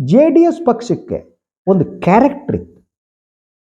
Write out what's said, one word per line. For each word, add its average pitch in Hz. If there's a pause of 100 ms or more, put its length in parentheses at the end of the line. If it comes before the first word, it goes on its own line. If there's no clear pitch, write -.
ಜೆ 220
ಡಿ 320
ಎಸ್ 339
ಪಕ್ಷಕ್ಕೆ - (280)
ಒಂದು 185
ಕ್ಯಾರೆಕ್ಟರ್ 233
ಇತ್ತು, - (800)